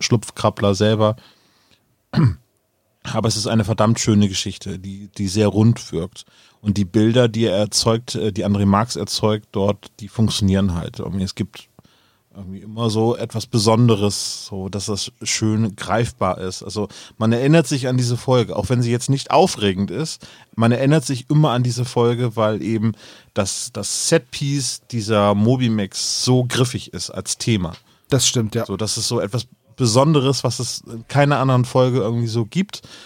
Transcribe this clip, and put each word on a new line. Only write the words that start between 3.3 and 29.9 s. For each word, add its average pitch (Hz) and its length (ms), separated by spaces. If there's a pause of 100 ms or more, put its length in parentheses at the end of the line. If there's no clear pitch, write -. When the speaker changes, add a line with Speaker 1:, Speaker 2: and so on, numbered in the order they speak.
Speaker 1:
ist 98 100
eine 107 180
verdammt 110 360
schöne 104 280
Geschichte, 95 500
die, 98 380
die 101 120
sehr 104 200
rund 110 440
wirkt. 82 320 (360)
Und 101 160
die 101 80
Bilder, 113 440
die 113 160
er 95 120
erzeugt, 113 600
äh, 104 160
die 107 120
André 101 220
Marx 101 300
erzeugt 107 560
dort, 101 480
die 101 80
funktionieren 98 680
halt. 82 240
Irgendwie, 95 260
es - 120
gibt - 320 (680)
irgendwie 95 240
immer 110 300
so 110 260
etwas 113 300
Besonderes, 110 1000
so 95 220
dass 95 180
das 101 240 (120)
schön 110 520
greifbar 98 640
ist. 92 240
Also 104 260 (280)
man 113 160
erinnert 139 340
sich 131 220
an 127 80
diese 123 200
Folge, 117 400
auch - 120
wenn 127 140
sie 117 100
jetzt 120 160
nicht 135 220
aufregend 185 600
ist, 139 360 (280)
man 113 160
erinnert 135 340
sich 127 260
immer 151 200
an 123 120
diese 123 220
Folge, 120 520
weil 110 260
eben 110 300 (420)
das, - 380
das - 360
Setpiece 143 840
dieser 104 440
Mobimax 110 880
so 127 200
griffig - 480
ist - 180
als - 280
Thema. 92 340 (380)
Speaker 2:
Das 127 180
stimmt, 113 260
ja. 113 120
Speaker 1:
So, 95 100
das 107 220
ist 107 100
so 120 120
etwas 98 280 (280)
Besonderes, 131 680